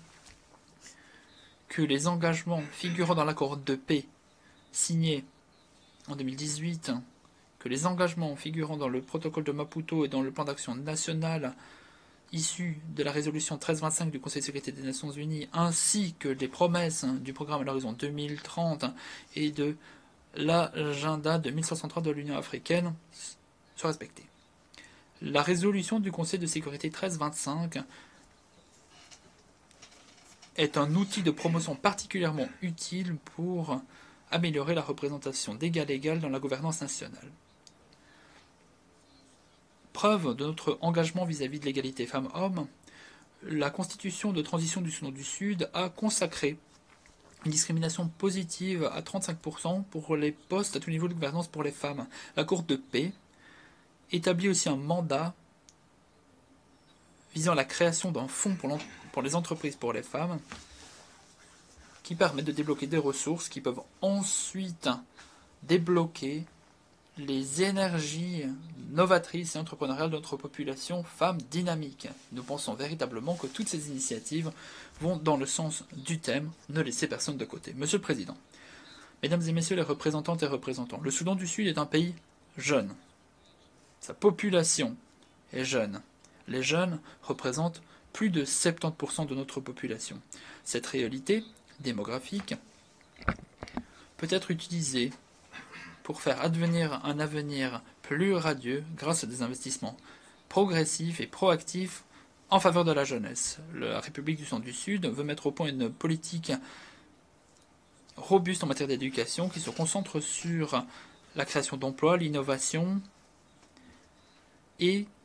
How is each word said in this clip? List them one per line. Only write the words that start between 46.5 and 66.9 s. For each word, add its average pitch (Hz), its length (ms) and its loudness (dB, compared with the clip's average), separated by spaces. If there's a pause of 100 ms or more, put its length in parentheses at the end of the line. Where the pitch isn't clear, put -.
une 160 80 2
discrimination 165 560 2
positive 180 880 0
à - 80 -4
trente-cinq 180 360 -4
pour - 220 -8
cent 185 220 0 (100)
pour 156 240 -2
les 151 160 2
postes 190 460 -2
à - 20 0
tout 165 120 -4
niveau 160 180 0
de 175 40 -2
gouvernance 165 360 -2
pour 151 120 -4
les 147 120 0
femmes. 139 340 -4 (300)
La 151 80 2
Cour 175 180 2
de 147 140 2
paix 143 340 0 (1000)
établit 180 360 4
aussi 180 220 4
un 139 80 4
mandat 156 580 0 (2000)
visant 160 180 4
à 165 40 6
la 139 100 4
création 170 460 2
d'un 131 180 -2
fonds 196 260 0
pour 135 140 -4
l'en-, 151 100 0 (320)
pour 135 100 0
les 139 140 2
entreprises 160 400 0
pour 117 160 -2
les 117 120 -2
femmes 160 360 -2 (1600)
qui 170 120 -4
permet 160 280 4
de 151 100 0
débloquer 147 340 0
des 160 100 2
ressources 143 520 0
qui - 100 -8
peuvent 127 220 -2 (200)
ensuite 190 880 0 (720)
débloquer 165 840 4 (720)